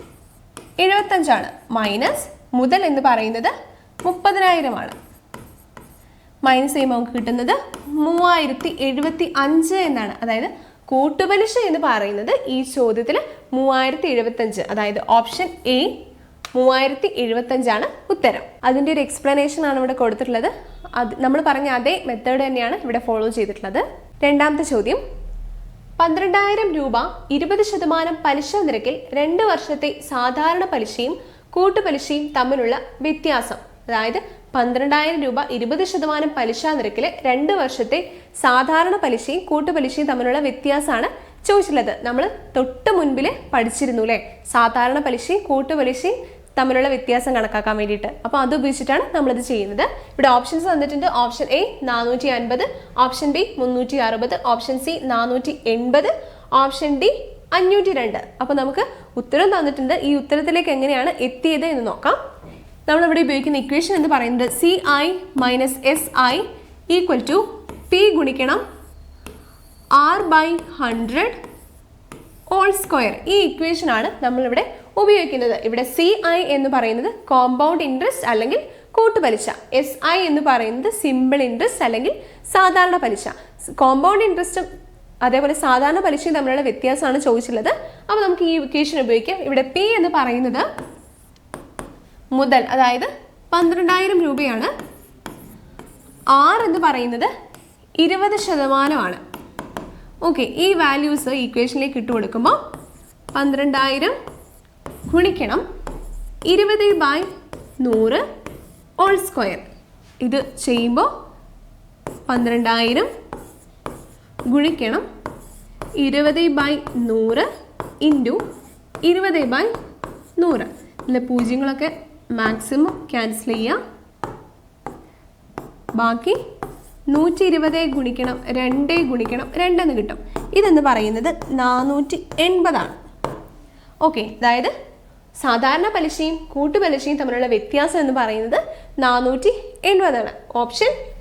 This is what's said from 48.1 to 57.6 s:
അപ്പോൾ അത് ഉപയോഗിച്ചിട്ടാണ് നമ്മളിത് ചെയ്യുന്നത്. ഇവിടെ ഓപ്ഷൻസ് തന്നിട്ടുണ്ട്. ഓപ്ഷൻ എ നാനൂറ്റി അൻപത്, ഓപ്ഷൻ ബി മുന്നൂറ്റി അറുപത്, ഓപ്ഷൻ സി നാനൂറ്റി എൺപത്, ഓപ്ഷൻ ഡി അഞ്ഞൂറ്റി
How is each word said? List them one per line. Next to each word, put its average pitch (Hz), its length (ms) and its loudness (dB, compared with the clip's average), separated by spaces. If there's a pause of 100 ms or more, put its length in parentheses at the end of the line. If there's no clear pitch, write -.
അപ്പോൾ 277 180 0
അത് 254 160 0
ഉപയോഗിച്ചിട്ടാണ് 277 460 0 (100)
നമ്മളിത് 254 340 0
ചെയ്യുന്നത്. 208 360 -2 (300)
ഇവിടെ 277 220 4
ഓപ്ഷൻസ് 320 340 -2
തന്നിട്ടുണ്ട്. 294 360 0 (160)
ഓപ്ഷൻ 240 240 -4 (120)
എ - 20 0 (280)
നാനൂറ്റി 240 480 0
അൻപത്, 247 280 -2 (400)
ഓപ്ഷൻ 269 300 -2
ബി 359 80 0 (180)
മുന്നൂറ്റി 247 460 -2
അറുപത്, 226 280 -2 (180)
ഓപ്ഷൻ 254 340 -4
സി 330 80 -4 (180)
നാനൂറ്റി 247 420 -2 (200)
എൺപത്, 254 340 2 (540)
ഓപ്ഷൻ 285 300 -2 (100)
ഡി 466 80 4 (480)
അഞ്ഞൂറ്റി 381 420 4